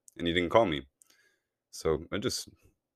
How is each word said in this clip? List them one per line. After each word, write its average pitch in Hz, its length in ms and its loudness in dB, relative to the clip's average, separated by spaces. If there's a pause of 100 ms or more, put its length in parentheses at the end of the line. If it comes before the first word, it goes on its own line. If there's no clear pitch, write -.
(180)
and 82 100 -4
he 85 60 0
didn't 82 160 0
call 113 160 6
me. 71 200 -2 (880)
So 80 400 0
I 90 60 -2
just 107 320 -4 (460)